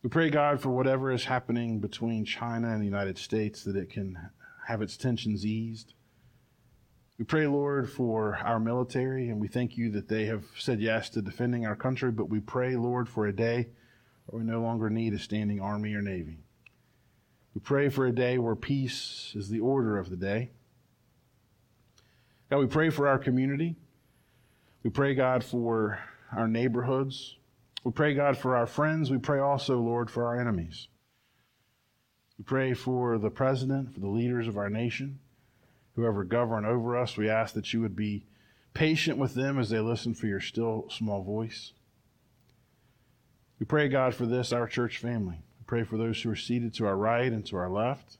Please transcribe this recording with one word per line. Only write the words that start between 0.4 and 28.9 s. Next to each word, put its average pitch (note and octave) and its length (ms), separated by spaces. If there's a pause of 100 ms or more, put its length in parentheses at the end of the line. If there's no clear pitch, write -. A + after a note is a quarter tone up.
for C3+ 100
whatever C3 420
is B2 120
happening A#2+ 540
between A2 460
China A#2 480
and G#2+ 80
the G#2 60
United G2 300
States, - 460
that G2 140
it F#2 140
can F#2+ 280 (480)
have A2 160
its G2 140
tensions G#2+ 500
eased. A2+ 480 (1200)
We A2+ 80
pray, D#3 220
Lord, C#3+ 420
for A2 500
our A#2 200
military, B2+ 680
and G#2+ 120
we G#2+ 60
thank B2 320
you A#2 140
that G#2 160
they G#2+ 160
have G#2+ 200 (140)
said A#2 220
yes A2 300
to A2 120
defending A#2+ 420
our G#2+ 120
country, C3 340
but A2 180
we G#2+ 120
pray, B2+ 340
Lord, A#2+ 340
for G#2+ 200
a G2+ 40
day A#2 360 (580)
where A2+ 160
we A2+ 80
no A2+ 100
longer A2+ 300
need A2+ 240
a F#2+ 60
standing G#2 400
army G#2 340
or G#2 80
navy. E2+ 360 (1160)
We G#2+ 60
pray C#3+ 280
for C3 180
a B2 60
day B2+ 260
where A#2 180
peace - 800
is G2 120
the A2 120
order A#2 360
of F2+ 140
the F#2 60
day. G2+ 340 (2000)
God, C#3 80
we C#3 80
pray D#3 240
for C#3+ 160
our C3+ 120
community. C#3 580 (1040)
We A#2 80
pray, C#3 240
God, B2+ 300
for A2+ 560 (320)
our A2+ 140
neighborhoods. B2+ 880 (460)
We B2 80
pray, D3 240
God, C#3 240
for - 180
our A#2+ 100
friends. D#3 440